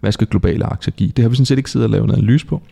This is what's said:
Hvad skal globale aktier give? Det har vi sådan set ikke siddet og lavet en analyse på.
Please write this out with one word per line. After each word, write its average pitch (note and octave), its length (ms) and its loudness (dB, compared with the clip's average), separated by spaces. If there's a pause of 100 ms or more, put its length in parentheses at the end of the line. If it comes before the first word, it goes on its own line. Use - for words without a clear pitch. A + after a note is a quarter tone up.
Hvad G#2+ 120 -2
skal G#2+ 140 0
globale F#2 380 0
aktier - 320 -4
give? F#2 200 -2
Det B2+ 60 2
har A2+ 60 4
vi B2 80 0
sådan C3 100 2
set C3+ 120 2
ikke C3+ 120 -6
siddet A#2 140 0
og A2 60 0
lavet G#2+ 140 0
en G#2 100 0
analyse A#2+ 320 2
på. D#3 260 -6